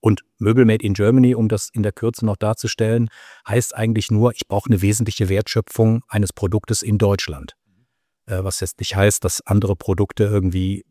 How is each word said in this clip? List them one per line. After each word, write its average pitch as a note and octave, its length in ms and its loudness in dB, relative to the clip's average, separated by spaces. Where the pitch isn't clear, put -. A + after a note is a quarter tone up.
Und G#2+ 200 2
Möbel A2+ 280 4
Made A2 200 2
in G2+ 80 0
Germany, B2 400 4
um A2 160 0
das G#2 240 -4
in A2+ 80 -4
der G#2 100 0
Kürze A2+ 360 -4
noch G2+ 80 -2
darzustellen, A2+ 760 -2
heißt A#2 280 -2
eigentlich A2 360 -2
nur, A2 220 2
ich - 140 -12
brauche G2+ 220 -4
eine F#2+ 140 4
wesentliche G#2 460 0
Wertschöpfung A2 760 0
eines G2+ 240 -2
Produktes G#2 520 -4
in G#2+ 160 0
Deutschland. F#2 560 -2
Äh, F#2+ 160 -4
was F#2+ 160 -6
jetzt - 200 -8
nicht - 160 -6
heißt, G2 280 2
dass - 240 -2
andere G2 280 2
Produkte G2+ 500 0
irgendwie F#2+ 640 -2